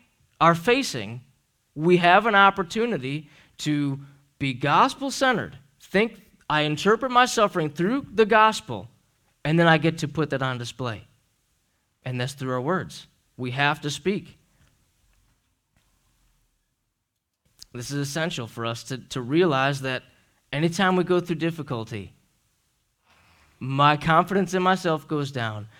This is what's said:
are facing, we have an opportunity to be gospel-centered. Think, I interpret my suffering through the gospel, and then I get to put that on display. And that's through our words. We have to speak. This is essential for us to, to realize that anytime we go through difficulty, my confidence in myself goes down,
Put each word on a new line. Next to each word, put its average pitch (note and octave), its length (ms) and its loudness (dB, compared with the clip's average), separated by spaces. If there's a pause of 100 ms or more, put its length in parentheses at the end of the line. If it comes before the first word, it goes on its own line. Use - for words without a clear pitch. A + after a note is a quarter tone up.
(400)
are E3 140 6
facing, E3 680 -2 (520)
we E3+ 240 4
have F3+ 280 6
an A3 80 2
opportunity F#3+ 920 0 (300)
to C#3+ 420 -2 (400)
be C3+ 120 -2
gospel-centered. F3+ 1040 0 (240)
Think, A3+ 400 -2 (300)
I D3+ 120 2
interpret G3 500 0
my B3 140 6
suffering G3+ 440 0
through A3 420 -2
the A3 140 4
gospel, G#3+ 600 2 (560)
and D#3 140 2
then E3+ 100 6
I D#3+ 100 6
get D#3+ 200 0
to D3+ 100 -6
put D3 220 -4
that C3+ 120 -4
on B2+ 160 -4
display. A#2 480 -10 (960)
And B2+ 160 -6
that's B2+ 120 -6
through C3 200 -8
our B2+ 80 -4
words. C#3+ 460 -6 (300)
We B2 160 -8
have C#3+ 300 0
to D3 80 -4
speak. - 480 -6 (3250)
This A#2+ 180 -12
is C#3+ 80 -6
essential C#3+ 480 -6
for A2+ 200 -8
us A#2 180 -6
to, C3 140 -10
to - 220 -10
realize C#3 600 0
that C3 200 -6 (500)
anytime E3+ 440 0
we F3+ 80 2
go F3+ 160 0
through E3+ 160 -6
difficulty, B2+ 760 -8 (1500)
my C#3 360 2
confidence F3 580 2
in F#3 80 0
myself F3+ 440 0
goes C#3+ 240 -4
down, A2 380 -8 (120)